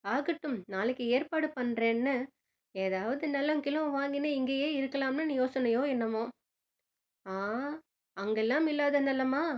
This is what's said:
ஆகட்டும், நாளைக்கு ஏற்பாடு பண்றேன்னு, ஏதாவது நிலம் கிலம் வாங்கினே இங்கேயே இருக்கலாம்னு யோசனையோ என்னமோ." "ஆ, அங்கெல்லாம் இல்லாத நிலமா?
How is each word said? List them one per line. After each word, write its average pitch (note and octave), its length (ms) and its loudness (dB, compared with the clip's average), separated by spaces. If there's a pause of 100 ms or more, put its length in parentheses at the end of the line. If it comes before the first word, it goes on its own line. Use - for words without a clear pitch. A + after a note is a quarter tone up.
ஆகட்டும், C#4 520 -2 (100)
நாளைக்கு A3+ 380 -2
ஏற்பாடு D4+ 420 0
பண்றேன்னு, A#3+ 680 0 (600)
ஏதாவது F#3+ 520 -2
நிலம் C#4+ 340 2
கிலம் D4 320 0
வாங்கினே C#4 400 0
இங்கேயே C4+ 400 0
இருக்கலாம்னு C#4 600 0
யோசனையோ B3+ 540 2
என்னமோ." A3+ 360 0 (1000)
"ஆ, F#3+ 100 -6 (800)
அங்கெல்லாம் A3 500 2
இல்லாத C#4+ 340 2
நிலமா? C4+ 420 2 (140)